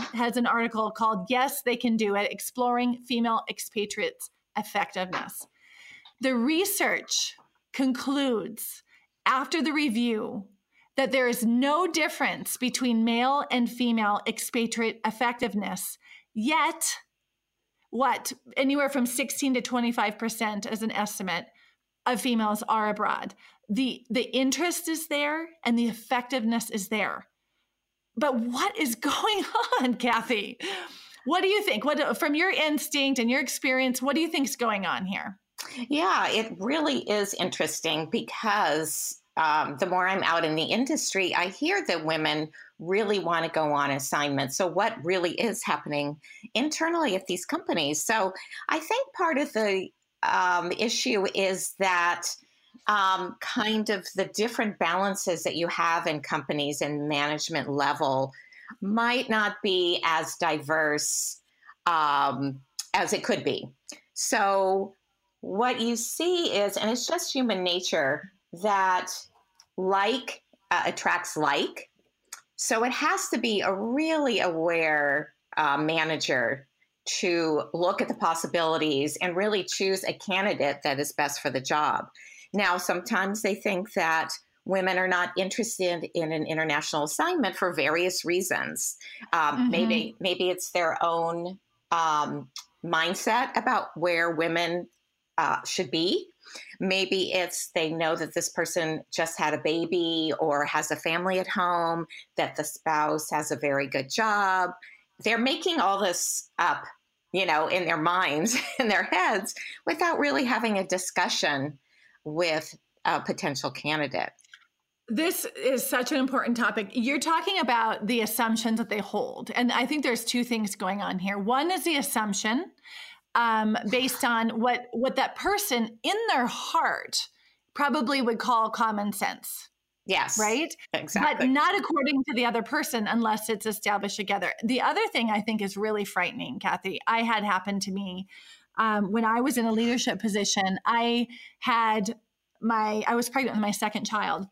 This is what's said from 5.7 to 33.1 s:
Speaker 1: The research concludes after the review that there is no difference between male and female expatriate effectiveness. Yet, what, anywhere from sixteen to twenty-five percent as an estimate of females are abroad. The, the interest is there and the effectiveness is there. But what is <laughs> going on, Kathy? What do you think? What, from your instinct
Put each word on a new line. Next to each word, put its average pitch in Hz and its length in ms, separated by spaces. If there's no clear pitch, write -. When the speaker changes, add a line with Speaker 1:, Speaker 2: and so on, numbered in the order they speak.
Speaker 1:
The 262 140
research 285 1000
concludes 262 1080
after 269 360
the 285 120
review 233 720
that 269 160
there 254 160
is 240 180
no 277 420
difference 302 680
between 247 480
male 247 480
and 240 180
female 220 560
expatriate 226 800
effectiveness. 220 920
Yet, 302 600
what, 240 420
anywhere 277 340
from 269 160
sixteen 269 500
to 254 60
twenty-five 240 560
percent 214 480
as 214 160
an 226 100
estimate 190 560
of 247 160
females 214 480
are 214 200
abroad. - 460
The, 226 400
the 233 140
interest 269 540
is 320 220
there 302 400
and 233 120
the 240 100
effectiveness 233 840
is 196 180
there. 180 400
But 262 240
what 247 400
is 247 160
<laughs> 285 180
going 403 300
on, 254 160
Kathy? 233 640
What 339 160
do 381 80
you 415 120
think? 247 220
What, 294 340
from 302 160
your 339 160
instinct 285 720